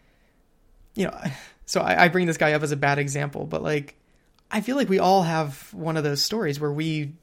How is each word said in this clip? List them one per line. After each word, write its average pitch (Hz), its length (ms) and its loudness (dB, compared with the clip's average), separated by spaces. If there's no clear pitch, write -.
You 196 120 -2
know, - 140 -10
<sighs> - 220 -20
so - 160 0
I, 87 240 6
I - 20 10
bring 175 200 2
this 160 100 0
guy 151 160 2
up 151 100 0
as 147 80 -2
a 143 60 -2
bad 143 220 2
example, 143 460 -4
but, 156 180 -4
like, 147 320 -4
I 214 100 -2
feel 247 140 -2
like 277 140 2
we 190 80 4
all 190 240 6
have 160 540 -2
one 160 200 -4
of 156 80 0
those 143 200 0
stories 160 360 -2
where 147 120 -2
we 156 520 -4